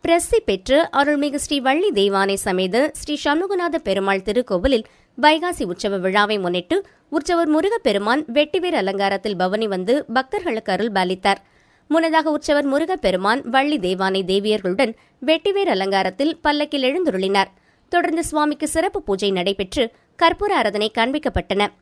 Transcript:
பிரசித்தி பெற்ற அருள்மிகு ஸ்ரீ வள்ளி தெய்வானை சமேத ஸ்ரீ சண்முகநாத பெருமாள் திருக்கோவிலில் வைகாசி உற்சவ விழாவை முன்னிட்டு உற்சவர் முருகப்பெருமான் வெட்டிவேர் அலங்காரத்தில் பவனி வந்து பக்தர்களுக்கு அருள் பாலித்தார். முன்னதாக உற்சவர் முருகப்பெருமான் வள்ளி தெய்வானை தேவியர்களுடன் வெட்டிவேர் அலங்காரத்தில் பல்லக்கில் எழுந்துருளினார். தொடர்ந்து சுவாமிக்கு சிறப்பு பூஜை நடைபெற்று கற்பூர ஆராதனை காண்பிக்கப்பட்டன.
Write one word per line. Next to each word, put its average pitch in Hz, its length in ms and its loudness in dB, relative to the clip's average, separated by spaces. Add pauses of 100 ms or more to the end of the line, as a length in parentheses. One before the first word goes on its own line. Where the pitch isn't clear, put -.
பிரசித்தி 339 360 4
பெற்ற 202 380 0 (200)
அருள்மிகு 285 460 0
ஸ்ரீ 294 160 -2
வள்ளி 285 380 0
தெய்வானை 196 460 0
சமேத 185 320 -2 (240)
ஸ்ரீ 302 240 -6
சண்முகநாத 349 600 -2
பெருமாள் 196 440 -2
திருக்கோவிலில் 220 580 0 (320)
வைகாசி 311 460 2
உற்சவ 196 340 -4
விழாவை 202 420 2
முன்னிட்டு 180 380 -2 (340)
உற்சவர் 330 440 0
முருகப்பெருமான் 285 680 0 (120)
வெட்டிவேர் 311 460 0
அலங்காரத்தில் 196 600 -2
பவனி 208 320 0
வந்து 185 220 0 (180)
பக்தர்களுக்கு 262 640 -2
அருள் 214 200 -2
பாலித்தார். 185 460 0 (480)
முன்னதாக 320 420 2
உற்சவர் 294 400 0
முருகப்பெருமான் 240 760 0
வள்ளி 269 280 2
தெய்வானை 190 440 0 (100)
தேவியர்களுடன் 208 640 0 (300)
வெட்டிவேர் 370 500 2
அலங்காரத்தில் 190 640 0
பல்லக்கில் 294 480 0
எழுந்துருளினார். 196 640 0 (400)
தொடர்ந்து 339 320 0
சுவாமிக்கு 302 520 -2
சிறப்பு 349 260 -2
பூஜை 196 300 -2
நடைபெற்று 196 540 -2 (380)
கற்பூர 359 280 2 (100)
ஆராதனை 208 360 -2
காண்பிக்கப்பட்டன. 220 720 -2 (120)